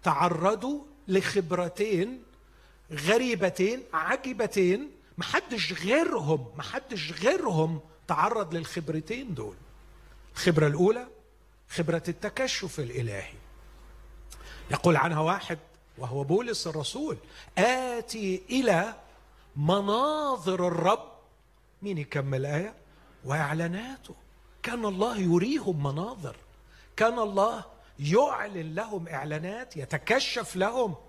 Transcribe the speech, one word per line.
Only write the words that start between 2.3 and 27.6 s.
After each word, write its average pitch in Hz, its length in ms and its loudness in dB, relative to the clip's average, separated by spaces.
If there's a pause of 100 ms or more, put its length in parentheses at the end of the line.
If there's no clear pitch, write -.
غريبتين 202 920 2 (100)
عجيبتين، 208 960 0 (260)
محدش 196 560 -2
غيرهم، 160 760 0 (100)
محدش 165 540 -8
غيرهم 175 680 2 (280)
تعرض 180 480 2
للخبرتين 165 800 -6
دول. 110 220 -8 (800)
الخبرة 156 340 4
الأولى 202 400 2 (640)
خبرة 156 380 -2
التكشف 202 720 -4
الإلهي. 117 540 -6 (1400)
يقول 160 240 4
عنها 156 240 2
واحد 170 400 0 (380)
وهو 131 260 -6
بولس 202 440 0
الرسول: 208 500 -4 (400)
"آتي 226 920 0
إلى 220 440 4 (640)
مناظر 202 1120 2
الرب". 170 440 2 (680)
مين 196 160 -4
يكمل 139 480 -2
آية؟ 156 280 -4 (520)
"وإعلاناته". 170 880 -4 (480)
كان 233 220 -4
الله 208 320 0
يريهم 185 680 2
مناظر، 160 520 -4 (640)
كان 233 220 4
الله 214 460 0 (340)